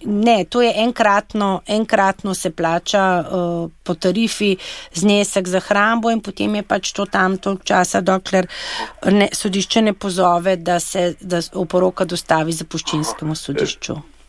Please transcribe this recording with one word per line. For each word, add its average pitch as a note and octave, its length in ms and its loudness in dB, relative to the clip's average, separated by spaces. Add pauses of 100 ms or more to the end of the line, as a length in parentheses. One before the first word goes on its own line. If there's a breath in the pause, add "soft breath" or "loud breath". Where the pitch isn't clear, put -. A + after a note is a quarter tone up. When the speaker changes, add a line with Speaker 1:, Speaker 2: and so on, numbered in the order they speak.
Speaker 1:
ne, G#3 400 2
to A#3+ 180 -2
je A#3+ 140 4
enkratno, G#3 720 2 (160)
enkratno G3+ 680 0
se F#3 180 -4
plača, E3+ 500 0 (140)
eh, E3 100 0 (540)
po - 160 -6
tarifi G#3 560 0 (400 loud breath)
znesek G3 560 2
za F#3 140 0
hrambo A3 480 2
in A3+ 120 0
potem G3+ 320 -4
je G#3 100 -2
pač - 280 -2
to G3+ 160 -4
tam F#3 300 2
toliko G3 260 -4
časa, F#3 380 2
dokler F#3 440 0 (580 loud breath)
ne, G3+ 260 4
sodišče G3 520 -2
ne G#3+ 120 2
pozove, F3+ 600 2
da F3 220 -2
se, F3 380 -2
da F3+ 240 -4
s-, E3 120 -6
oporoka F#3 540 0
dostavi E3 480 -2
zapuščinskemu D#3+ 800 -6
Speaker 2:
Aha. D#3 60 -4
Speaker 1:
sodišču. - 580 -6 (340)